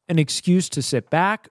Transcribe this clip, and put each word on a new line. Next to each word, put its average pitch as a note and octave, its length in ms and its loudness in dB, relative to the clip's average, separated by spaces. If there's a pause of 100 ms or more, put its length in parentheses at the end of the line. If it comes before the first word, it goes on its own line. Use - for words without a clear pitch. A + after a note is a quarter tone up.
an E3+ 100 2
excuse F3+ 520 0
to C#3+ 120 -4
sit - 280 -4
back, G3 400 0